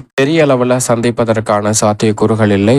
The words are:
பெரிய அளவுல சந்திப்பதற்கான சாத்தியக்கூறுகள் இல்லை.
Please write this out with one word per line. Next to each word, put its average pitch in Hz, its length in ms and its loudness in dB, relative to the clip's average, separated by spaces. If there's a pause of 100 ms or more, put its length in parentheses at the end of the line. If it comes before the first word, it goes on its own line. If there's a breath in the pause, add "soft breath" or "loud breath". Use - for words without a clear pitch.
(140)
பெரிய 151 320 0
அளவுல 123 340 0
சந்திப்பதற்கான 113 920 -2
சாத்தியக்கூறுகள் 107 840 0
இல்லை. 104 220 2